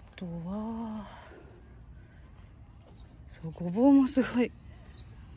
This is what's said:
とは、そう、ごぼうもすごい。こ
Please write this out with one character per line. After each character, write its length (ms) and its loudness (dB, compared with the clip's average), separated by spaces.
と 80 -8
は、 600 -4
そ 200 -12
う、 40 -6
ご 160 -4
ぼ 220 8
う 20 12
も 140 10
す 160 4
ご 200 2
い。 60 4
こ 60 -12